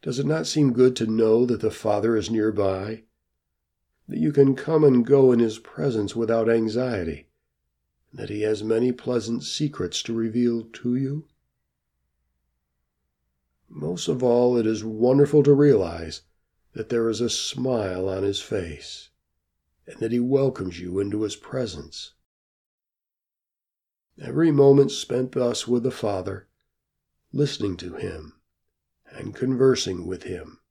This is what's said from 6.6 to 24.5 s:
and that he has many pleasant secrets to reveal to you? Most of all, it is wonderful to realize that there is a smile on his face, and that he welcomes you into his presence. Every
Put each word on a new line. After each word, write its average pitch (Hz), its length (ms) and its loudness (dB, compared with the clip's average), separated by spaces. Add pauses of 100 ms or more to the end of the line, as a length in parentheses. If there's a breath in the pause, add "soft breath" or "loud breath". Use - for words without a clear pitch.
and - 100 -18
that 101 100 -12
he 104 120 -8
has 107 220 -2
many 113 260 0
pleasant 117 520 -4
secrets - 600 -6
to 113 120 -8
reveal 113 480 -2
to 123 340 -6
you? 139 300 -6 (2500)
Most 160 400 -8
of 135 140 -2
all, 123 340 4
it 113 100 0
is 110 160 -2
wonderful 127 600 4
to 143 100 6
realize 98 720 2 (500)
that 110 160 -10
there 117 200 0
is 110 120 -2
a 120 80 0
smile 107 800 -4
on 95 140 -4
his 101 180 -2
face, - 680 -10 (760)
and - 140 -20
that 113 120 -4
he 120 80 0
welcomes 123 600 -2
you 90 180 -6
into 101 240 -4
his 104 140 -6
presence. - 760 -10 (2000)
Every 147 300 0